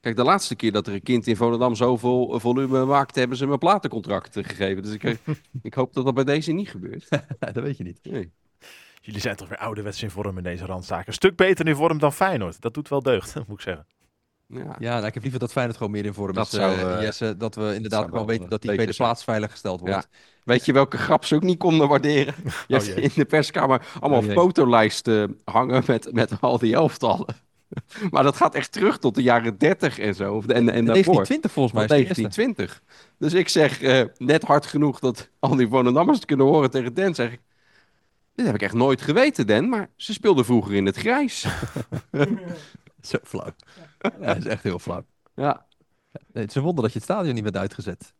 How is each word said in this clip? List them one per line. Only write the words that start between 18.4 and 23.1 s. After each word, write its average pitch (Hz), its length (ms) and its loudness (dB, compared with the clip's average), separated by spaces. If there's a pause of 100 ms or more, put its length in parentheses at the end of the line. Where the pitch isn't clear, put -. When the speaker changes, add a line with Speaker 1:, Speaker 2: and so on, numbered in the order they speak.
Speaker 2:
dat 107 120 -4
die - 100 -6
Speaker 1:
eh, 104 40 0
Speaker 2:
tweede 98 60 0
Speaker 1:
beter 107 120 -2
zijn. 120 140 0
Speaker 2:
plaats 117 160 -2
veilig 107 280 -2
gesteld 90 280 -8
wordt. 92 160 -2
Speaker 1:
Ja. - 240 -8 (240)
Weet 123 220 2
je 135 80 2
welke 135 240 4
grap - 280 0
ze 156 100 2
ook 156 80 2
niet 180 140 2
konden 160 300 4
waarderen? 143 460 2
Speaker 3:
<laughs> - 120 -14
Oh 131 60 -4 (160)
Speaker 1:
Je 127 60 0
hebt 104 120 2
Speaker 3:
jee. 95 160 -4
Speaker 1:
in 143 140 2